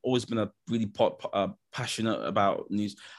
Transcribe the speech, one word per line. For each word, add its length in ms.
always 220
been 140
a 120
really 200
po-, 240
po-, 200
uh, 160
passionate 520
about 460
news. 260